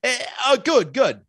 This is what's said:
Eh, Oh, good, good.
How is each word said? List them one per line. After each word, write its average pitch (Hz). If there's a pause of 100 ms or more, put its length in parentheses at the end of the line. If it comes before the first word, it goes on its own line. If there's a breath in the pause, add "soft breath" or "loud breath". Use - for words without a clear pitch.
Eh, 247 (200)
Oh, 277
good, 262
good. 143